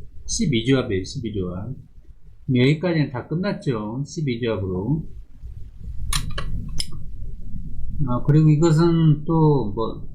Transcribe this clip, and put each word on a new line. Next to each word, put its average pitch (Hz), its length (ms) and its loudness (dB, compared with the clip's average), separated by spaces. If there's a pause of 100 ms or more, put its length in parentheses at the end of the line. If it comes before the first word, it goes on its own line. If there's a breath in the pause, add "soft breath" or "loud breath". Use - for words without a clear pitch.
(260)
십이 131 400 0
조합이에요. 113 380 2
십이 117 300 -8
조합. 92 380 -6 (840)
여기까지는 147 580 2
다 120 160 -8
끝났죠. 139 800 -4
십이 131 360 -4
조합으로. 107 640 -2 (3000)
아, 123 180 0
그리고 151 240 6
이것은 160 760 6
또 151 480 4
뭐 110 420 -4